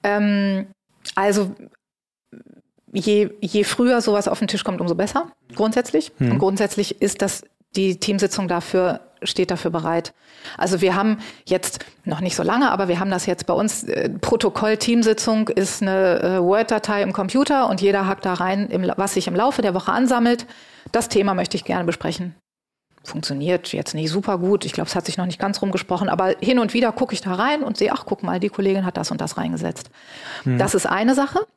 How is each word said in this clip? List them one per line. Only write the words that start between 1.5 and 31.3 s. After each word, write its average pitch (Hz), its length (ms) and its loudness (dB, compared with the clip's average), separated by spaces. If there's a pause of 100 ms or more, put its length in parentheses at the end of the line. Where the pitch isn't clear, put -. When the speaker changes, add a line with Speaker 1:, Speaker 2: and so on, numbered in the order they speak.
Speaker 1:
je, 208 380 4 (120)
je 202 220 2
früher 240 380 4
sowas 208 260 2
auf - 120 -2
den 202 80 0
Tisch - 160 -4
kommt, 185 180 -2
umso 175 140 0
besser, 208 360 -2 (240)
grundsätzlich. - 640 0
Speaker 2:
Mhm. 123 140 2
Speaker 1:
Und 131 60 2
grundsätzlich 196 640 0
ist 196 200 0
das, 196 220 -2 (320)
die 190 240 2
Teamsitzung 196 480 0
dafür, 175 540 0 (220)
steht 180 280 0
dafür 165 200 -2
bereit. 165 420 -2 (440)
Also 180 240 0
wir 185 140 4
haben 214 240 2 (260)
jetzt - 380 -2 (220)
noch 156 160 -4
nicht 180 140 -2
so 170 80 -2
lange, 240 280 2
aber 190 160 0
wir 175 120 0
haben 196 120 -2
das 180 140 -2
jetzt 175 220 -2
bei 175 60 2
uns, 208 300 -2
äh, - 260 -2
Protokoll 214 680 0
Teamsitzung 220 720 2
ist - 320 -2
eine, 190 400 2
äh, 185 200 2
Word-Datei 214 600 2
im 190 120 -2
Computer 262 560 2
und 185 120 -2
jeder 196 260 4
hackt 190 180 -4
da 185 100 0
rein, 190 320 -2
im 180 160 -2
La-, 180 140 0
was 196 180 0
sich 185 120 0
im 175 80 -4
Laufe 247 260 2
der 202 120 2
Woche 185 180 -2
ansammelt. 240 540 2 (460)
Das - 180 0
Thema 196 240 2
möchte 175 240 -2
ich - 80 -6
gerne 180 180 -2
besprechen. 170 520 -4 (680)
Funktioniert 156 680 -2
jetzt - 220 -4
nicht 156 160 -2
super 196 260 0
gut. 196 280 2
Ich 160 80 -6
glaub, 160 140 -4
es - 80 -6
hat 175 100 -2
sich - 120 -6
noch 180 80 -2
nicht 175 140 -6
ganz 196 220 -2
rumgesprochen, 190 480 -2
aber 185 300 2
hin 247 200 2
und 220 140 0
wieder 240 180 2
gucke 247 220 -2
ich - 80 -6
da 185 120 -4
rein 262 300 0
und 240 140 -4
sehe, 208 160 2
ach, - 120 -4
guck - 180 -4
mal, 180 160 -2
die 202 100 0
Kollegin 196 360 0
hat 175 120 -4
das - 140 -4
und - 80 -6
das 165 180 -6
reingesetzt. - 520 -4 (560)
Speaker 2:
Mhm. 127 120 2
Speaker 1:
Das 190 180 2
ist 185 100 2
eine 220 300 2
Sache. 277 240 0 (180)